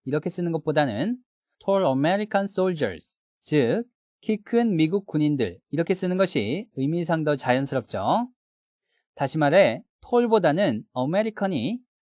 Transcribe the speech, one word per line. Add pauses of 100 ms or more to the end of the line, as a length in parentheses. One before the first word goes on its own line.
이렇게
쓰는
것보다는 (480)
tall
American
soldiers, (280)
즉 (360)
키
큰
미국
군인들 (100)
이렇게
쓰는
것이
의미상
더
자연스럽죠. (840)
다시
말해 (260)
tall보다는 (120)
American이 (240)